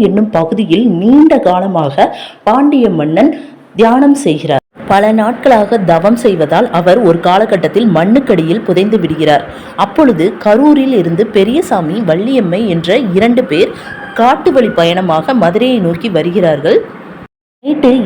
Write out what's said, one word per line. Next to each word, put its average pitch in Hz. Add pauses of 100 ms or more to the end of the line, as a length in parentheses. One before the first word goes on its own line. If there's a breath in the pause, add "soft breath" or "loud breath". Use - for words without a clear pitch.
என்னும் 208
பகுதியில் 180 (160)
நீண்ட 285
காலமாக 180 (360 loud breath)
பாண்டிய 262
மன்னன் 165 (440 loud breath)
தியானம் 262
செய்கிறார். 151 (240)
பல 208
நாட்களாக 220 (120)
தவம் 196
செய்வதால் 175
அவர் 180
ஒரு 170
காலகட்டத்தில் 196
மண்ணுக்கடியில் 202
புதைந்து 202
விடுகிறார். 156 (300 loud breath)
அப்பொழுது 202 (180)
கரூரில் 269
இருந்து 165
பெரியசாமி 208 (100)
வள்ளியம்மை 202
என்ற 170 (200)
இரண்டு 240
பேர் 165 (460 loud breath)
காட்டு 294
வழி 247
பயணமாக 170 (100)
மதுரையை 220
நோக்கி 170
வருகிறார்கள். 170 (840)
நைட்டு 285 (160)